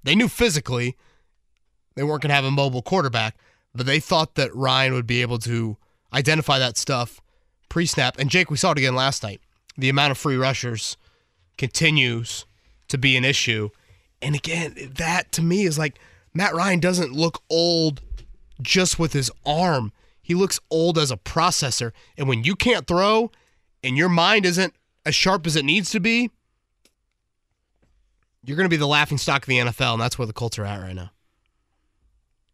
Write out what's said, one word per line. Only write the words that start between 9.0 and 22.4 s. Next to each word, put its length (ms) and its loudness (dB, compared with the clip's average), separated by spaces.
night. 200 -10
The 120 0
amount 220 2
of 60 -4
free 200 -2
rushers 600 -4
continues 880 0
to 100 -4
be 180 4
an 100 2
issue. 440 0
And, 100 -2
again, 640 -6
that 360 -4
to 100 -2
me 220 2
is 120 0
like, 220 -4
Matt 220 0
Ryan 240 2
doesn't 340 0
look 360 -2
old 520 2
just 360 2
with 160 -2
his 160 -2
arm. 460 0
He 140 -2
looks 240 0
old 280 2
as 140 2
a 60 -4
processor. 720 -2
And 120 -2
when 140 0